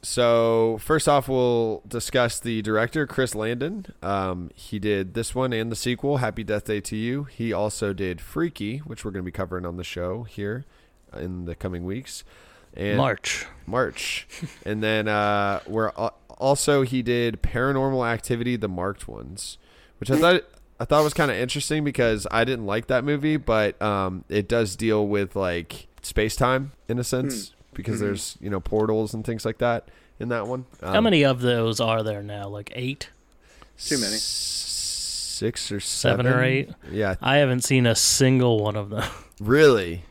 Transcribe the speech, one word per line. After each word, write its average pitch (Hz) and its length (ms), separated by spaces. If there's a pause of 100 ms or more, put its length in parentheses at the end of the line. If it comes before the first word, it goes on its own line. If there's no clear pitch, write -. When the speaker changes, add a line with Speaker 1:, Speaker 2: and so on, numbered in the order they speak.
Speaker 1:
So, 117 760
first 156 260
off, 143 220
we'll 120 580
discuss 120 500
the 113 240
director, 113 460
Chris 131 260
Landon. 123 600 (100)
Um, 92 520
he - 220
did 98 360
this 113 200
one 127 200
and 113 180
the 110 40
sequel, 135 420
Happy 113 260
Death 104 220
Day 104 160
to 107 160
You. 123 280
He 117 280
also 101 400
did 92 260
Freaky, 151 600
which 147 260
we're 104 60
gonna 92 120
be 90 80
covering 90 340
on 87 120
the 87 80
show 92 380
here 107 420 (500)
in 90 300
the 82 100
coming 90 300
weeks. 107 400 (480)
And 104 240
Speaker 2:
March. - 480 (200)
Speaker 1:
March. - 600 (180)
<laughs> - 200
And 107 180
then, 110 240
uh, 104 580
we're 110 320
al-, 113 200 (200)
also, 139 440
he 131 200
did 120 400
Paranormal 131 640
Activity, 117 520
The 104 100
Marked 92 400
Ones, 60 500 (440)
which 110 100
I 135 80
thought, 175 220 (360)
I 117 80
thought 151 200
was 151 80
kinda 135 240
interesting 143 480
because 113 460
I 113 120
didn't 117 220
like 107 220
that 123 180
movie, 147 320
but, 110 440
um, 95 460
it 101 220
does 107 260
deal 107 320
with, 101 300
like, 87 500 (140)
space-time 127 720 (160)
in 120 100
a 123 60
sense, 127 440
Speaker 3:
Hmm. - 60 (200)
Speaker 1:
because 101 220
Speaker 3:
Mm-hmm. 104 100
Speaker 1:
there's, - 340
you 98 80
know, 98 100
portals 107 540
and 110 100
things 113 220
like 113 140
that 120 280 (320)
in 117 100
that 117 180
one. 127 180 (160)
Speaker 2:
How 190 180
Speaker 1:
Um, 220 60
Speaker 2:
many 170 180
of 127 180
those 117 380
are 113 240
there 104 200
now? 101 240
Like, 104 280
eight? 131 340 (680)
Speaker 3:
Too - 200
many. 107 180
Speaker 1:
s-, 113 80
six - 1500
or 104 80
seven? - 460
Speaker 2:
Seven 127 140
or 127 40
eight? 131 260 (220)
Speaker 1:
Yeah. 98 300
Speaker 2:
I 135 160
haven't 127 260
seen 131 220
a 117 100
single 127 640
one 104 160
of 101 140
them. 104 140 (200)
<laughs> - 160
Speaker 1:
Really? 104 720